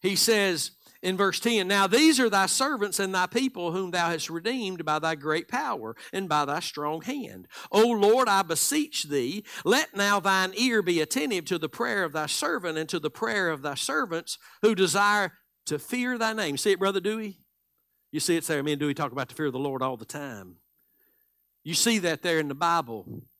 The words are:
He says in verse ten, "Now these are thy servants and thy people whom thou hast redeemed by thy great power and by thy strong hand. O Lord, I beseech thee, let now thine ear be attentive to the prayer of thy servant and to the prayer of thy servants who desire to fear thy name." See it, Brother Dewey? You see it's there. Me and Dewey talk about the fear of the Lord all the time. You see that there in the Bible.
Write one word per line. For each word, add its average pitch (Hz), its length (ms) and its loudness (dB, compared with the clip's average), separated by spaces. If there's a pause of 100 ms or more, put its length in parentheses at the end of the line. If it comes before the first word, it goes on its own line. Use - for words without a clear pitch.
He 190 160 0
says 196 560 2 (280)
in 185 160 -2
verse 190 240 0
ten, 220 260 2
"Now 196 220 4
these 269 320 6
are 233 100 4
thy 196 160 4
servants 208 540 0
and 190 120 -2
thy 185 140 2
people 208 460 -2
whom 185 180 -4
thou 170 200 0
hast 160 200 -4
redeemed 185 540 -4
by 156 160 0
thy 160 160 -2
great 156 320 -2
power 202 480 -4 (160)
and 190 160 -4
by 151 160 2
thy 143 160 -2
strong 151 420 -6
hand. 208 460 -10 (240)
O 220 160 8
Lord, 226 400 6
I 196 140 4
beseech 277 600 0
thee, 143 400 -2 (200)
let 247 320 2
now 202 240 2
thine 190 340 2
ear 220 260 2
be 175 200 2
attentive 202 460 -2
to 175 120 -2
the 156 100 -4
prayer 220 360 -2
of 156 80 -6
thy 151 140 -4
servant 165 520 -2
and 156 100 -4
to - 120 -4
the 147 100 -2
prayer 208 400 -2
of 143 120 -4
thy 143 120 -4
servants 202 640 -4 (220)
who 214 160 4
desire 196 600 2 (300)
to 151 100 -4
fear 247 420 -4
thy 220 140 0
name." 180 240 -2
See 208 140 2
it, 185 80 4
Brother 196 220 0
Dewey? 208 400 -6 (720)
You 151 80 -4
see 170 160 0
it's 165 100 -2
there. 147 160 0
Me 151 100 0
and 139 80 -2
Dewey 147 140 -2
talk 143 160 -4
about 127 180 -6
the - 60 -18
fear 156 120 -4
of 135 60 -2
the 127 60 -6
Lord 135 240 -4
all 131 140 -2
the 110 80 -16
time. 107 540 -14 (1080)
You 165 100 -8
see 226 240 4
that 170 240 -2
there 170 160 2
in 151 80 0
the 143 80 -6
Bible. 135 680 -2 (160)